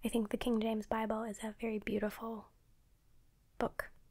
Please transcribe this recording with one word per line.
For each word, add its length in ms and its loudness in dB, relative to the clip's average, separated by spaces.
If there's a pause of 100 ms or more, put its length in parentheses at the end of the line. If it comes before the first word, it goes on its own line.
I 40 4
think 200 2
the 80 -2
King 240 2
James 240 0
Bible 380 0
is 200 -6
a 160 -4
very 200 0
beautiful 680 -2 (1120)
book. 320 0 (220)